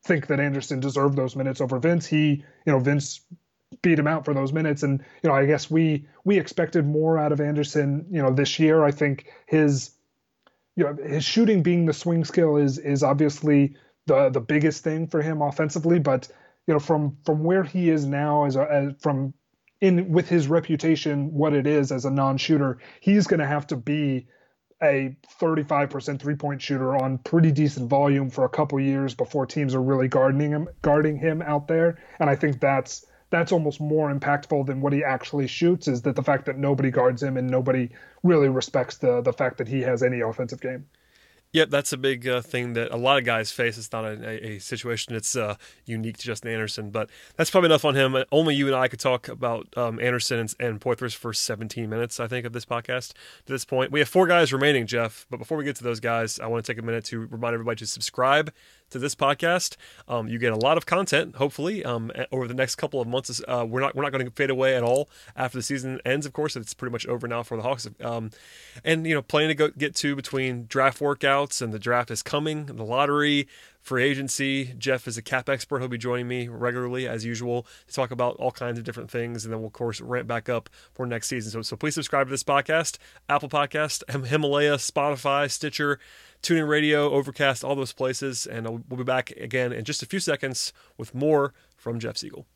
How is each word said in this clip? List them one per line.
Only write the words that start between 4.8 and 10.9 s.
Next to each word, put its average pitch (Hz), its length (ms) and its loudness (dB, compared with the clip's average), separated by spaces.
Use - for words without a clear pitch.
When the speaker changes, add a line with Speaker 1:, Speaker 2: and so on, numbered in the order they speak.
Speaker 1:
And, 139 200 0
you 165 80 4
know, 139 40 6
I 135 120 6
guess 143 240 2
we, 156 360 2
we 196 140 4
expected 165 460 0
more 156 340 2
out 151 140 2
of 143 80 0
Anderson, 147 720 0
you 170 100 -2
know, 135 100 4
this 131 280 2
year. 156 260 6
I 143 60 6
think 143 360 0
his, 147 460 2
you 175 80 4
know, 147 180 -2